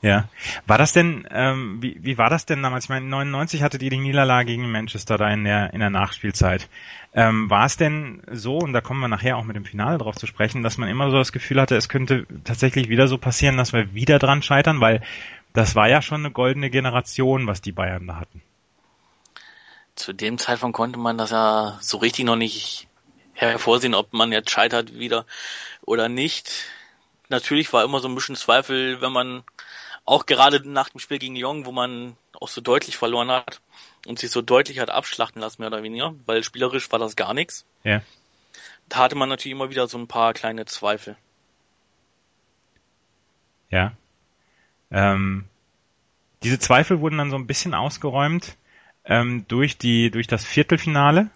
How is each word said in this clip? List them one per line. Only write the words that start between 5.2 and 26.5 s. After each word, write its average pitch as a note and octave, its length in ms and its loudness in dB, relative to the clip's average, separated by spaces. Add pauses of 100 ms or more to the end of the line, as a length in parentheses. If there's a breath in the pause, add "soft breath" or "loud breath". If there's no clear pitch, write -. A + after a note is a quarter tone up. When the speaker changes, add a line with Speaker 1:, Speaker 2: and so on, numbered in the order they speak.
Speaker 1:
in G#2+ 140 0
der, G#2 300 0
in G#2+ 80 -2
der G#2 100 2
Nachspielzeit. F#2+ 760 0 (460 loud breath)
Ähm, A2 380 2
war G#2 140 6
es - 120 -2
denn D3+ 540 -2
so, A#2+ 260 -6
und D#3+ 160 -4
da B2 80 2
kommen C3 200 -6
wir B2+ 60 -2
nachher A2+ 300 0
auch A2+ 60 -6
mit A2 120 -8
dem G2+ 100 -10
Finale A#2 340 -2
drauf A2 160 -6
zu - 100 -12
sprechen, A#2+ 380 -2
dass A2+ 160 -2
man A2 100 -4
immer C3+ 220 0
so C3+ 60 4
das C3 140 2
Gefühl C3+ 300 0
hatte, C3 140 4
es A2+ 140 0
könnte C3 360 0 (180)
tatsächlich B2+ 460 0
wieder A#2+ 180 6
so B2+ 120 0
passieren, C3 380 2
dass B2 160 0
wir G#2 200 0
wieder B2+ 240 4
dran C#3 240 4
scheitern, D3 400 4
weil A2+ 220 6 (500 loud breath)
das A2+ 220 4
war A2 140 6
ja C#3+ 120 6
schon D3+ 200 -6
eine D3 100 -6
goldene C3 400 0
Generation, B2+ 720 0
was G2+ 160 -2
die G#2 100 -8
Bayern F#2 360 -4
da F2 80 -10
hatten. E2+ 260 -14 (1500 loud breath)
Speaker 2:
Zu - 200 -10
dem G#2+ 260 -4
Zeitpunkt A#2+ 360 -2
konnte A#2+ 220 -4
man A#2 220 -4
das A2 100 -4
ja A2 520 0
so - 160 -6
richtig A#2+ 280 -2
noch A#2 100 2
nicht - 520 -6 (460)
hervorsehen, A#2 640 2
ob G#2+ 180 -2
man A2+ 180 2
jetzt A2 180 -2
scheitert A#2 480 0
wieder A#2 280 -4 (560 loud breath)
oder A2+ 260 0
nicht. - 580 -6 (640 loud breath)